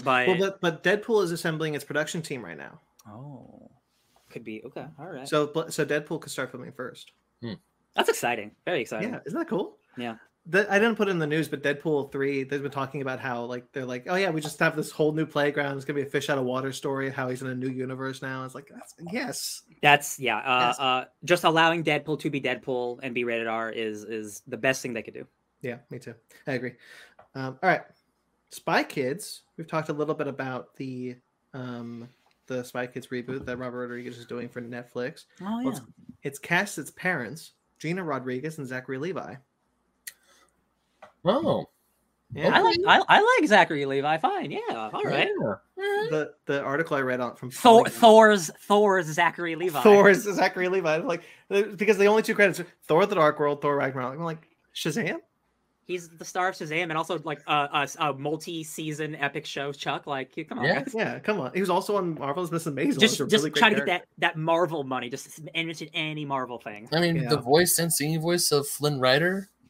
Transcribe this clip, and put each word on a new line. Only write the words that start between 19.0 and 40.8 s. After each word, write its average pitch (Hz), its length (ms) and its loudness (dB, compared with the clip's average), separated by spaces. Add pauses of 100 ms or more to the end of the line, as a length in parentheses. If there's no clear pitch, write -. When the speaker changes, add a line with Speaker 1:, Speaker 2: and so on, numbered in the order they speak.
Speaker 2:
yes. - 520 -8 (180)
Speaker 1:
That's, 147 380 4
yeah. 113 200 -2
Uh, 127 280 2
Speaker 2:
Yes. 120 140 0
Speaker 1:
uh, 127 240 0 (200)
just 170 200 2
allowing 165 400 4
Deadpool 147 360 -2
to 156 100 -4
be 143 120 -6
Deadpool 123 600 -4
and 123 120 -8
be 123 100 -2
rated 117 220 -2
R 113 240 -4
is, 110 340 -6
is 107 440 -10
the 120 100 -10
best 131 240 0
thing 127 100 -6
they 110 100 -6
could - 120 -16
do. 131 120 -14 (360)
Speaker 2:
Yeah, 120 160 -8 (100)
me 127 100 -12
too. 117 160 -16 (320)
I 143 80 -4
agree. 123 180 -6 (600)
Um, 131 280 -8
all 185 80 4
right. - 120 2 (680)
Spy 202 320 0
Kids. 151 600 -6 (140)
We've 165 100 -12
talked 156 220 -4
a 156 60 0
little 147 200 -2
bit 151 140 -4
about 127 480 -8
the, 127 400 -10 (380)
um, 120 520 -10 (420)
the 127 160 -6
Spy 123 220 -6
Kids 123 200 -12
reboot 131 400 -8
that 123 100 -6
Robert 123 240 -8
Rodriguez 123 380 -10
is 117 80 -18
doing 120 240 -10
for 123 100 -12
Netflix. 123 640 -10 (160)
Speaker 1:
Oh, 180 40 -14 (200)
Speaker 2:
Well, 262 60 0
it's, 185 100 -6
Speaker 1:
yeah. - 40 -18 (380)
Speaker 2:
it's 139 160 -8
cast 185 380 -2
its 147 140 -10
parents, 156 600 -6 (260)
Gina 170 260 -4
Rodriguez 139 540 -6
and 135 80 -8
Zachary 131 320 -8
Levi. 135 380 -8 (1900)